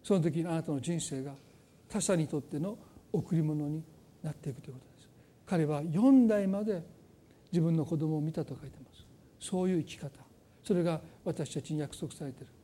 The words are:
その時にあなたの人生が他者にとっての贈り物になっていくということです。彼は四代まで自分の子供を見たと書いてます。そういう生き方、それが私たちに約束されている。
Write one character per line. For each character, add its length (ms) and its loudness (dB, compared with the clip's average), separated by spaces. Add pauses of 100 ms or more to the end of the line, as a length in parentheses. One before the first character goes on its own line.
そ 120 2
の 80 4
時 160 0
に 80 -2
あ 60 -2
な 100 0
た 100 -4
の 80 -2
人 180 -2
生 240 -6
が 120 -10 (520)
他 140 -4
者 160 2
に 100 2
と 120 -4
っ 40 -4
て 160 -8
の 200 -4 (340)
贈 220 -2
り 80 2
物 260 -2
に 160 -6 (380)
な 80 -6
っ 40 -10
て 140 -10
い 60 -6
く 80 -16
と 80 -16
い 20 -14
う 20 -14
こ 60 -16
と 60 -20 (100)
で 60 -20
す。 60 -20 (360)
彼 220 2
は 240 0
四 360 8
代 200 4
ま 180 -2
で 180 -2 (720)
自 80 4
分 160 4
の 80 2
子 140 -2
供 180 0
を 60 0
見 100 -2
た 100 -4
と 160 -8
書 80 -16
い 40 -14
て 80 -20
ま 160 -20
す。 120 -20 (320)
そ 260 -2
う 40 2
い 120 2
う 40 -4
生 0 -
き 140 -12
方、 120 -10 (540)
そ 100 2
れ 80 2
が 180 0 (240)
私 300 -4
た 80 -4
ち 120 -8
に 60 -2
約 160 -8
束 160 -8
さ 120 -12
れ 80 -8
て 100 -18
い 40 -16
る。 60 -20 (120)